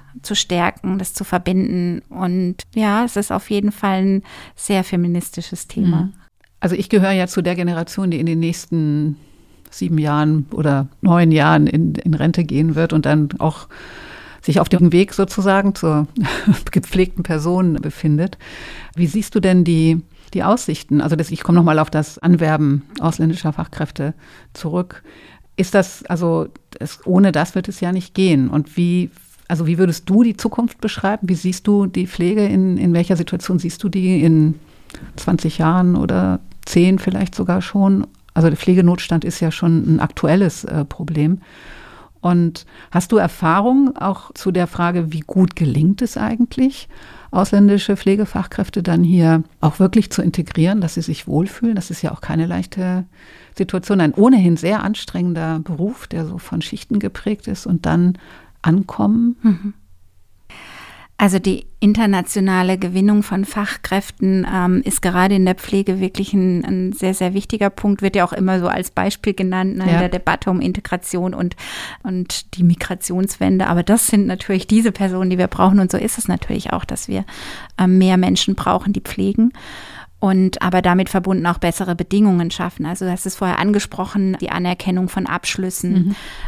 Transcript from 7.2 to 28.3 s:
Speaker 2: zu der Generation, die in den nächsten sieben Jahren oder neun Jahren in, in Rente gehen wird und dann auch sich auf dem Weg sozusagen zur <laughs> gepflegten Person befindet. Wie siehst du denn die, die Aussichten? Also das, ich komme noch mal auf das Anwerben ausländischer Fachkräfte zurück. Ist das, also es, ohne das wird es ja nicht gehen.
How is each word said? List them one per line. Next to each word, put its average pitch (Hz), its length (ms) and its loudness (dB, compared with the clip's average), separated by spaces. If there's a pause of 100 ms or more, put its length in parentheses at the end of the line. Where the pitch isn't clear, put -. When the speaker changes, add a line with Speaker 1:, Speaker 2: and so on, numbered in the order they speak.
Speaker 2:
zu 185 160 -4
der 180 140 -2
Generation, 175 560 -4
die 165 80 -2
in 165 80 0
den 165 120 0
nächsten 156 800 -2 (540)
sieben 165 260 -2
Jahren 151 540 2
oder 139 360 0 (140)
neun 170 300 6
Jahren 151 340 4
in, 160 300 2
in 165 180 0
Rente 165 300 0
gehen 151 320 0
wird 165 180 0
und 156 120 2
dann 147 240 2 (100)
auch - 280 -4 (720)
sich 175 180 2
auf 175 100 0
dem 175 220 6
Weg 185 220 4
sozusagen 196 600 0
zur 151 320 0 (320)
<laughs> - 320 0
gepflegten 180 520 -2
Person 175 520 0
befindet. 151 640 -2 (580)
Wie 170 120 2
siehst 202 280 -4
du 214 40 4
denn 185 240 4
die, 160 380 4 (320)
die 185 100 -2
Aussichten? 170 580 0
Also 156 140 0
das, 160 160 -4
ich 175 120 -8
komme 175 140 4
noch 170 80 6
mal 156 140 4
auf 151 100 0
das - 300 -4
Anwerben 156 640 2 (160)
ausländischer 160 540 0
Fachkräfte - 600 -6 (400)
zurück. 175 500 -6 (540)
Ist 185 160 -2
das, 190 320 2
also 165 420 -2 (320)
es, - 260 -12
ohne 190 260 4
das 151 240 -2
wird 185 120 -4
es - 140 -10
ja 180 100 -2
nicht 185 240 -6
gehen. 165 340 2